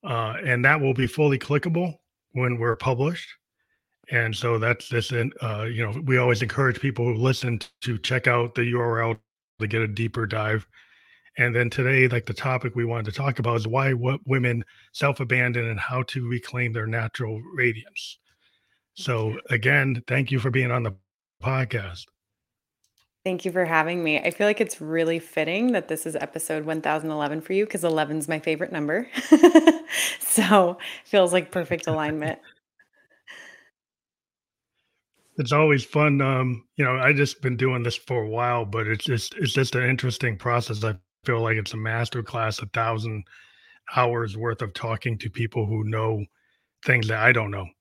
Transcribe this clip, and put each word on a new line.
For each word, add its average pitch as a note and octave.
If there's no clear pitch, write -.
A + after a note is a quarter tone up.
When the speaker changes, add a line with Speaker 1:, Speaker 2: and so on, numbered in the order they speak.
Speaker 1:
Uh, A2+
and B2
that D3+
will C3+
be B2
fully C#3+
clickable E3
when B2
we're A#2
published. C3+
And A2+
so A#2
that's A#2
this, A#2+
in-, A#2+
uh, G#2+
you A2+
know, G#2
we C3
always B2
encourage B2+
people B2+
who A#2+
listen B2
to A#2+
check B2+
out A#2+
the A#2+
U A#2+
R A#2
L A2+
to A2
get A2+
a A2
deeper A2
dive. G#2+
And A#2+
then A#2+
today, C3
like, A#2+
the A2
topic B2+
we A#2
wanted A2+
to -
talk C#3
about A#2
is A2
why C3+
what B2+
women B2
self-abandon B2
and A2
how B2+
to B2+
reclaim A#2+
their A2
natural A2+
radiance. A#2+
So A2+
Speaker 2:
Yeah. A2+
Speaker 1:
again, C3
thank C3
you C3
for C3
being B2+
on A#2+
the G#2+
podcast. A#2+
Speaker 2:
Thank F3+
you F#3
for F3+
having E3
me. D3+
I E3+
feel G3+
like G#3
it's G#3
really E3
fitting E3
that F#3
this D#3+
is D#3
episode D3+
one D#3+
thousand D#3
eleven D3+
for E3+
you, G3+
'cause F3
eleven's D#3
my D#3
favorite D#3+
number. D#3+
<laughs> D#4+
So, F#3
feels F#3
like F3+
perfect E3+
alignment. D#3
Speaker 1:
<laughs> -
It's C3+
always D3
fun. D3
Um, C3
you C#3+
know, B2+
I C3
just C#3
been B2+
doing B2+
this A#2+
for B2
a G#2+
while, A#2+
but G#2+
it's A2
just, A#2+
it's C3+
just C3
an B2
interesting B2
process. A#2
I G#2+
feel A#2+
like A2+
it's G#2+
a A2+
master A2+
class, A2
a G#2+
thousand A2+
hours A#2
worth A2+
of G2+
talking A2+
to G#2
people A2+
who G#2+
know A2
things A#2+
that A2
I A#2
don't A2+
know G2